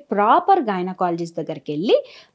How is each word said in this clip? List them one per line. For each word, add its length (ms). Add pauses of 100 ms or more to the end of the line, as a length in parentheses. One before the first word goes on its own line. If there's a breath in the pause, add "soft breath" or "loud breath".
(120)
ప్రాపర్ 480
గైనకాలజిస్ట్ 760
దగ్గరికి 340
వెళ్ళి 320 (320 loud breath)